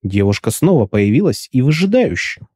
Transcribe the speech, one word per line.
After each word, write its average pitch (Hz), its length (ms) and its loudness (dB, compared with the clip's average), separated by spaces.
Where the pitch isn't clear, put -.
Девушка 101 480 0
снова 156 360 2
появилась 107 640 0
и 131 80 0
выжидающе, 170 960 -2